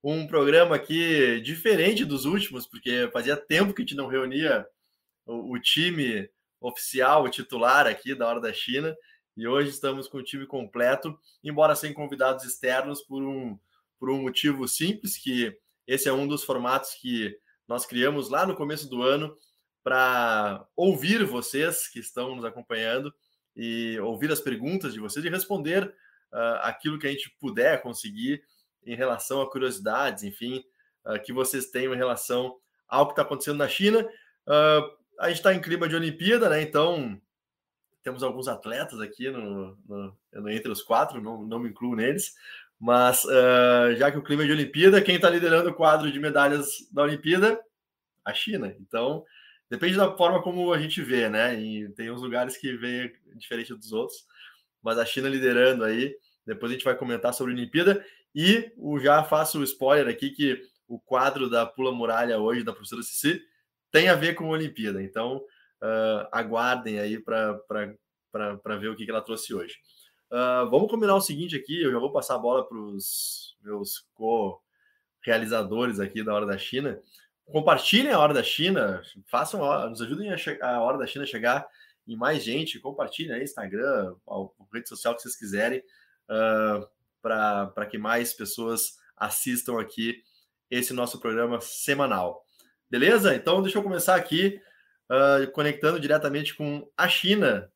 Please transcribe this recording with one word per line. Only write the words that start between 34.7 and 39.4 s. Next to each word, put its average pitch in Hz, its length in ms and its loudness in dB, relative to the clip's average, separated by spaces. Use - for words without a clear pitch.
a 170 100 0
gente 165 140 -4
tá 190 100 6
em 180 80 0
clima 170 260 -2
de 160 80 -2
Olimpíada, 170 540 2
né? 151 140 2
Então, 147 580 0
temos 127 220 -6
alguns 127 240 -4
atletas 117 520 -6
aqui 123 300 -8
no, 101 480 -8